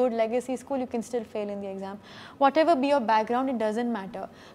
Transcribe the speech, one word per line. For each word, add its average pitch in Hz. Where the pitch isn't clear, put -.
good 247
legacy 233
school, 269
you 254
can 233
still 240
fail 208
in 202
the 202
exam। 196
Whatever 302
be 277
your 285
background, 233
it 240
doesn't 226
matter। 196